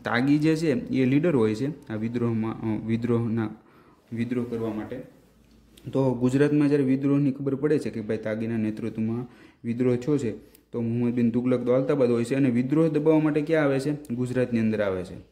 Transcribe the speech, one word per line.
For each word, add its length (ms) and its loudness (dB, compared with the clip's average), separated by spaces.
તાગી 340 2
જે 180 2
છે 160 0
એ 340 0
લીડર 300 2
હોય 200 2
છે 320 -6
આ 80 -8
વિદ્રોહમાં, 840 -2
અ, 40 -10
વિદ્રોહના, 640 0
વિદ્રોહ 320 -4
કરવા 280 -4
માટે. 240 -8
તો 200 2
ગુજરાતમાં 540 2
જ્યારે 160 4
વિદ્રોહની 480 2
ખબર 240 -2
પડે 240 0
છે 100 -6
કે 120 -8
ભાઈ 160 -4
તાગીના 400 -4
નેતૃત્વમાં 720 -4
વિદ્રોહ 320 0
થયો 220 0
છે, 140 -2
તો 100 -6
મુહમ્મદ 320 0
બિન 160 2
તુગલક 300 0
દૌલતાબાદ 520 2
હોય 120 2
છે 120 -2
અને 140 2
વિદ્રોહ 380 2
દબાવવા 320 2
માટે 220 0
ક્યાં 240 2
આવે 140 2
છે? 340 -6
ગુજરાતની 460 0
અંદર 220 0
આવે 220 -2
છે. 120 -12